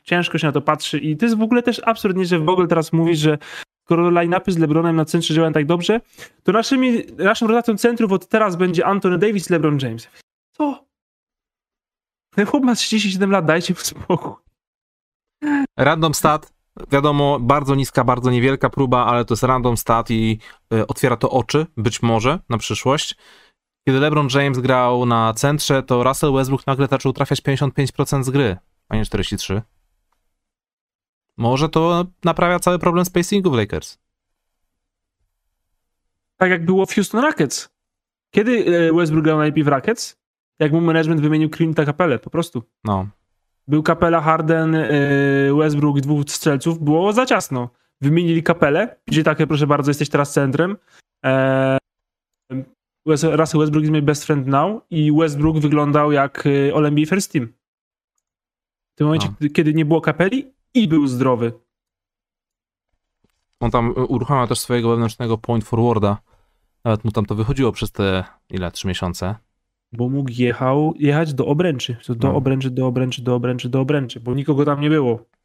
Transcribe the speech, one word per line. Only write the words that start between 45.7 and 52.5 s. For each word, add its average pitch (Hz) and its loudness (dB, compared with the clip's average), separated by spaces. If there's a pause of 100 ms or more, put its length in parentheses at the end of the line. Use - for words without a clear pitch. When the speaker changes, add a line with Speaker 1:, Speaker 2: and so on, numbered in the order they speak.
Speaker 1:
dwóch 143 0
strzelców, 160 -2
było 165 2
za 254 2
ciasno. 139 -2 (320)
Wymienili 165 2
Capelę, 170 2 (120)
gdzie 151 2
takie, 151 2
proszę 151 0
bardzo, 143 2
jesteś 143 -2
teraz 143 -2
centrem. 151 0 (480)
E, 135 2 (1300)